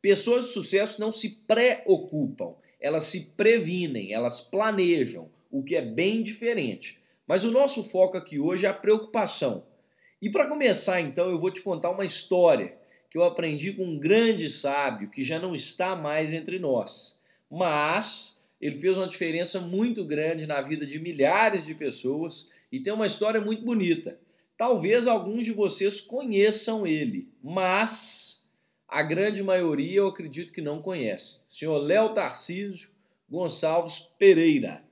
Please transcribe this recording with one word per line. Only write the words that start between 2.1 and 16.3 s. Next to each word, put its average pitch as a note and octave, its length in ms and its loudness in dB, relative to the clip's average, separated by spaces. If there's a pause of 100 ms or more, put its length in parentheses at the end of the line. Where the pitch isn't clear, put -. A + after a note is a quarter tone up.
elas D#3 260 -2
se - 320 -6
previnem, E3+ 760 2
elas A#2 280 -2
planejam, F3 880 0 (200)
o C3+ 120 -4
que C#3+ 120 -4
é D#3 80 0
bem F3+ 400 0
diferente. G#3+ 800 -6 (240)
Mas F#3 180 2
o A#3 60 2
nosso C4+ 320 2
foco F#3 340 2
aqui D#3 220 -8
hoje F3+ 280 0
é - 20 4
a F#3+ 60 0
preocupação. G3+ 920 0 (560)
E G#3 100 -4
pra C#4+ 160 2
começar, A#3+ 540 0
então, E3+ 300 -2
eu E3+ 80 -2
vou F#3 120 0
te - 120 -14
contar E3+ 280 -4
uma G3 140 -4
história E3+ 720 4 (400)
eu E3+ 80 4
aprendi E3+ 480 -2
com F#3+ 120 -6
um E3 140 -6
grande F#3+ 520 4
sábio C3+ 600 -2
que C3+ 120 -8
já D#3+ 160 -4
não F3 160 -4
está F3+ 420 -4
mais D#3 360 -2